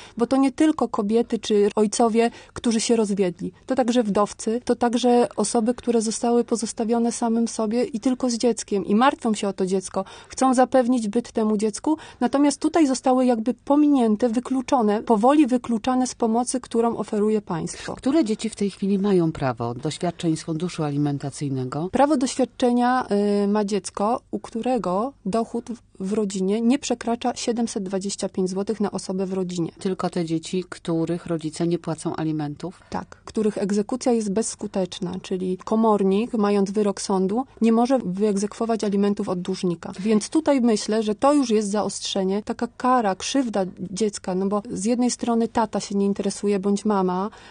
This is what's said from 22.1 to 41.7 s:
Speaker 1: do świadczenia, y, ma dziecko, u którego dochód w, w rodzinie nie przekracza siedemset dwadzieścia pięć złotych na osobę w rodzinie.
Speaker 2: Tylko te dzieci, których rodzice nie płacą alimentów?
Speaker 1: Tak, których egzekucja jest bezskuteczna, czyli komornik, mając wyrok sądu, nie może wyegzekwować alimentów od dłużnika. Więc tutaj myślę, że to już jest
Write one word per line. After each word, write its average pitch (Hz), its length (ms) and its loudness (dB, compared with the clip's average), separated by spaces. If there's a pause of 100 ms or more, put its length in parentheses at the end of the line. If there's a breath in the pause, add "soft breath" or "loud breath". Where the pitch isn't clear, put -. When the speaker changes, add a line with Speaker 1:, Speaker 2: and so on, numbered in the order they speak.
Speaker 1:
do 254 100 0
świadczenia, 247 800 0 (380)
y, 202 40 0
ma 214 160 2
dziecko, 208 560 -2 (100)
u - 80 -6
którego 226 720 -2 (140)
dochód 226 440 -4
w, - 380 -12
w 202 40 -2
rodzinie 202 480 0
nie 233 180 4
przekracza 240 560 -4
siedemset 233 480 -4
dwadzieścia 190 460 -4
pięć 185 220 -2
złotych 202 300 -4
na 202 100 0
osobę 190 360 -4
w 185 60 -6
rodzinie. 180 460 -4
Speaker 2:
Tylko 185 320 -4
te 175 140 -2
dzieci, 165 440 -4
których 165 580 -4
rodzice 156 400 -4
nie 170 120 0
płacą 165 380 -6
alimentów? 156 640 -6 (100)
Speaker 1:
Tak, - 340 -10
których 214 340 -2
egzekucja 208 540 -2
jest 214 200 0
bezskuteczna, 190 920 -4
czyli 185 420 -4
komornik, 214 720 2
mając 202 360 2
wyrok 202 300 -2
sądu, 196 440 0 (160 soft breath)
nie 226 120 4
może 240 260 4
wyegzekwować 208 840 -2
alimentów 202 440 0
od 180 120 -4
dłużnika. 185 600 -4
Więc 214 280 2
tutaj 302 320 2
myślę, 220 420 2
że 214 120 -2
to 277 200 4
już 269 160 2
jest 208 200 2